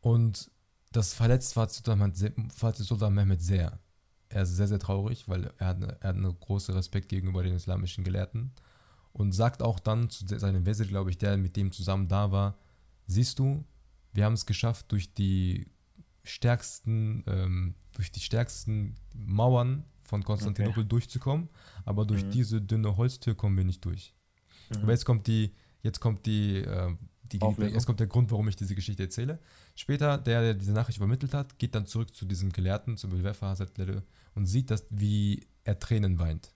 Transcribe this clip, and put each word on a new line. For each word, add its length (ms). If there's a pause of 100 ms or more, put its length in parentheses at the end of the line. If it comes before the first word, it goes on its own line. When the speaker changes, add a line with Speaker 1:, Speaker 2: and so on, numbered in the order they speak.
Speaker 1:
Und 500 (400)
das 220
verletzt 400
Fatih 220
Sultan 240
Mehmed 180
se-, 160 (220)
Fatih 280
Sultan 300
Mehmed 280
sehr. 380 (500)
Er 140
ist 120
sehr, 120
sehr 120
traurig, 480
weil 300
er 100
hat 100
eine, 240
er 80
hat 60
eine 180
große 420
Respekt 340
gegenüber 340
den 120
islamischen 480
Gelehrten 480 (600)
und 200
sagt 320
auch 160
dann 300
zu 160
de-, 140
seinem 260
Wesir, 200
glaub 240
ich, 80
der 200
mit 180
dem 160
zusammen 360
da 240
war, 260 (500)
„Siehst 320
du, 260 (480)
wir 120
haben 80
es 120
geschafft, 460
durch 220
die 580 (520)
stärksten, 1040
ähm, 480 (180)
durch 180
die 80
stärksten 760 (200)
Mauern 680 (200)
von 200
Konstantinopel 600
Speaker 2:
Okay. 60
Speaker 1:
durchzukommen, 600 (360)
aber 200
durch 180
Speaker 2:
Mhm. 60
Speaker 1:
diese 320
dünne 360
Holztür 380
kommen 220
wir 80
nicht 200
durch.“ 280 (560)
Speaker 2:
Mhm. 140
Speaker 1:
Aber 80
jetzt 140
kommt 220
die, 280 (260)
jetzt 180
kommt 260
die, 320
äh, 380 (280)
die, 160
die, 60
Speaker 2:
Auflösung? 280
Speaker 1:
jetzt 120
kommt 140
der 80
Grund, 240
warum 160
ich 80
diese 200
Geschichte 280
erzähle. 360 (360)
Später, 420
der, 240
der 140
diese 180
Nachricht 240
übermittelt 360
hat, 260
geht 160
dann 100
zurück 280
zu 120
diesem 260
Gelehrten, 460
zu 100
Ebul 160
Vefa 260
Hazretleri 520 (340)
und 120
sieht, 240
dass, 180
wie 580 (160)
er 160
Tränen 400
weint. 360